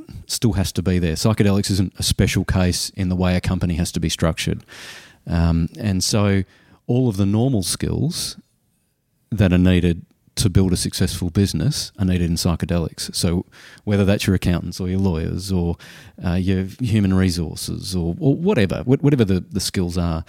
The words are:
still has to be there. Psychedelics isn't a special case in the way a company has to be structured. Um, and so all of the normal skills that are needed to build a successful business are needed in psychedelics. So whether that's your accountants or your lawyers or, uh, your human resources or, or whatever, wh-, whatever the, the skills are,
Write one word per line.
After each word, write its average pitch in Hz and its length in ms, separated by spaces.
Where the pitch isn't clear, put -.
still - 260
has 92 200
to 92 100
be 92 160
there. 85 160
Psychedelics 101 560
isn't 95 280
a - 40
special - 420
case 90 460
in 98 180
the 90 80
way 92 200
a 90 40
company 90 340
has 87 180
to 90 80
be 85 100
structured. - 540
Um, 82 420
and 95 260
so 101 400
all 127 220
of 101 80
the 101 100
normal 110 360
skills - 760
that 101 220
are 90 60
needed 87 460
to - 140
build 92 220
a 87 40
successful 90 540
business 98 680
are 101 60
needed 90 240
in 85 60
psychedelics. 85 800
So 87 320
whether 101 200
that's 98 220
your 95 80
accountants 85 460
or 92 80
your 92 100
lawyers 87 540
or, 85 240
uh, 90 100
your 92 300
human 101 340
resources 87 800
or, 85 240
or 143 160
whatever, 156 480
wh-, 123 200
whatever 139 220
the, 95 160
the 92 200
skills 87 360
are, 85 320